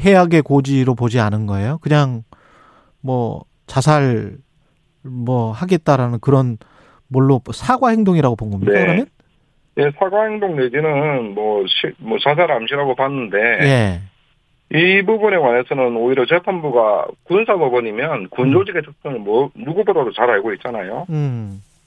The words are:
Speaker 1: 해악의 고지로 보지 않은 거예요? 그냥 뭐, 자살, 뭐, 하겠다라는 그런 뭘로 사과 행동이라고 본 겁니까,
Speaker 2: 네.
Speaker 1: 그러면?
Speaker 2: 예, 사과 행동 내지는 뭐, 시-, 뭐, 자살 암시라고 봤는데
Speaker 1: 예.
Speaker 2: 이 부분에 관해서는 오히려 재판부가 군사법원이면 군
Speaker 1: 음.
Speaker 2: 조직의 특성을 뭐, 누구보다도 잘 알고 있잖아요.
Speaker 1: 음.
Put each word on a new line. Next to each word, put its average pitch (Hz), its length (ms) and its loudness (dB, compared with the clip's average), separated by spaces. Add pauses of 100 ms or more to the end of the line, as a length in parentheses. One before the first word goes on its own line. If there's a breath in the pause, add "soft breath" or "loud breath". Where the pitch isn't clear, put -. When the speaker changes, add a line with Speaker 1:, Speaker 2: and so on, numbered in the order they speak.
Speaker 1:
해악의 180 380 6
고지로 135 540 2
보지 120 240 0
않은 107 260 0
거예요? 101 340 -2
그냥 139 420 0 (800 soft breath)
뭐, 123 440 -4 (240)
자살, 131 640 0 (720)
뭐, 123 480 -4
하겠다라는 131 680 0
그런 131 380 2 (480 soft breath)
뭘로 135 340 2 (120)
사과 247 380 0
행동이라고 180 440 2
본 107 160 -6
겁니까, 98 220 0
Speaker 2:
네. 101 80 4
Speaker 1:
그러면? 175 260 2 (720)
Speaker 2:
예, 143 200 2
사과 196 260 0
행동 208 320 -4
내지는 139 760 -2
뭐, 104 340 0
시-, - 320 -4
뭐, 107 200 -4
자살 156 320 0
암시라고 131 460 -2
봤는데 131 420 -4 (240)
Speaker 1:
예. 113 380 2 (760)
Speaker 2:
이 185 260 2
부분에 202 360 0
관해서는 127 580 0
오히려 123 300 0
재판부가 135 800 0 (180)
군사법원이면 135 1080 -2
군 127 180 0
Speaker 1:
음. 135 40 4
Speaker 2:
조직의 180 300 0
특성을 143 380 -12
뭐, 113 340 0
누구보다도 165 580 -2
잘 117 160 0
알고 107 260 0
있잖아요. 117 560 -8
Speaker 1:
음. 120 520 -6 (240)